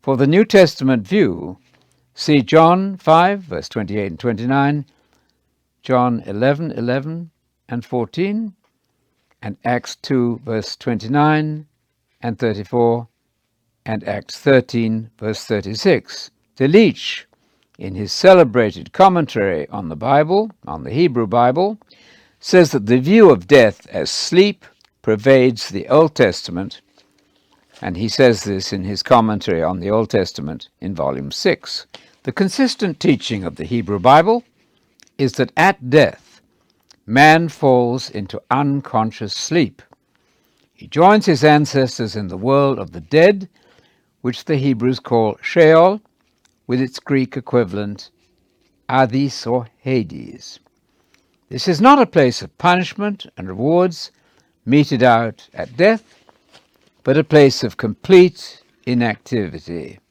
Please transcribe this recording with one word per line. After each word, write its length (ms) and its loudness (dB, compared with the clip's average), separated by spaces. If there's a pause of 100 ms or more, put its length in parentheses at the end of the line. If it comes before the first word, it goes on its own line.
For 160 -2
the 100 2
New 180 2
Testament 600 2
view, 520 -2 (560)
see 260 0
John 560 2
five, 460 0
verse 260 -10
twenty-eight 440 -6
and 60 -14
twenty-nine, 680 -2 (960)
John 420 -2
eleven 480 -2
eleven 580 -6 (380)
and 160 -8
fourteen, 720 -6 (880)
and 200 -12
Acts 320 -6
two, 480 -4
verse 320 -8
twenty-nine 920 -2 (560)
and 160 -8
thirty-four, 720 -2 (800)
and 180 -8
Acts 320 -10
thirteen, 800 0
verse 260 -8
thirty-six. 840 -4 (260)
Delitzsch, 680 2 (540)
in 160 -12
his 180 -8
celebrated 800 2
commentary 760 0
on 180 -10
the 80 -10
Bible, 540 0 (160)
on 180 -12
the 80 -10
Hebrew 340 0
Bible, 520 0 (600)
says 340 2
that 140 -4
the 140 2
view 300 6
of 180 0
death 400 4
as 220 -6
sleep 560 0 (340)
pervades 680 2
the 180 -10
Old 260 2
Testament, 680 -4 (1000)
and 160 -8
he 120 -6
says 360 2
this 300 -8
in 100 -10
his 180 -8
commentary 600 0
on 180 -4
the 100 -6
Old 200 -2
Testament 580 -6 (120)
in 140 -10
volume 380 -6
six. 540 -6 (380)
The 80 -8
consistent 680 -4
teaching 420 -2
of 140 -10
the 80 -10
Hebrew 340 -4
Bible 460 4 (720)
is 180 -2
that 220 -4
at 320 0
death, 540 0 (640)
man 420 4
falls 600 0
into 400 -12
unconscious 840 -4
sleep. 480 -4 (920)
He 120 -20
joins 380 4
his 180 0
ancestors 760 2
in 120 -8
the 80 -12
world 420 0
of 140 -12
the 80 -14
dead, 480 2 (720)
which 240 -8
the 120 -4
Hebrews 420 -2
call 420 -2
Sheol, 600 4 (640)
with 140 -4
its 180 -6
Greek 380 -4
equivalent, 720 -4 (800)
Hades 560 -2
or 220 -4 (100)
Hades. 800 -8 (880)
This 180 -8
is 140 0
not 220 6
a 40 4
place 360 0
of 160 -18
punishment 680 -2 (100)
and 120 -14
rewards 600 -2 (560)
meted 360 2
out 520 0
at 220 -12
death, 480 0 (800)
but 120 2
a 80 0
place 400 4
of 120 -6
complete 840 2 (240)
inactivity. 1120 -6 (120)